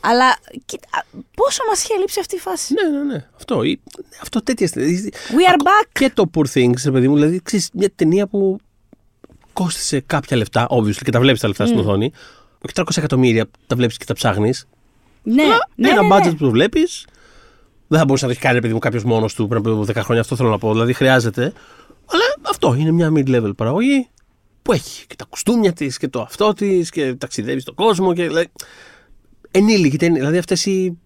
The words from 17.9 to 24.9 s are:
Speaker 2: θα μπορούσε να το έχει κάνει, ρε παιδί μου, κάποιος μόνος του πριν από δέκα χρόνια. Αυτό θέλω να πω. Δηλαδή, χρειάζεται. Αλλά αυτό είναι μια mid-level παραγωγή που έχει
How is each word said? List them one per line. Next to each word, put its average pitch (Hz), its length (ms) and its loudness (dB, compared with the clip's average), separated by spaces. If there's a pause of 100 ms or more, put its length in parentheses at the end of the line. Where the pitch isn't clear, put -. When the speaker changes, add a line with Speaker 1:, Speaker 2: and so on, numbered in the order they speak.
Speaker 2:
θα 156 60 4
μπορούσε 135 200 0
να 123 60 -2
το 123 60 -4
έχει - 80 -14
κάνει, 127 100 2
ρε 120 60 2
παιδί 113 120 -2
μου, 113 60 -2
κάποιος 113 240 -4
μόνος 110 300 0
του 110 140 -2
πριν 113 200 -2
από 110 160 0
δέκα 107 200 -4
χρόνια. 117 180 0
Αυτό 127 140 -4
θέλω 120 140 0
να 104 80 0
πω. 110 140 -2
Δηλαδή, 117 220 0
χρειάζεται. 127 600 0 (580)
Αλλά - 120 2 (260)
αυτό 139 300 0
είναι 160 120 2
μια 165 240 2
mid-level 127 420 0
παραγωγή 240 500 0 (540)
που - 120 -2
έχει - 340 -6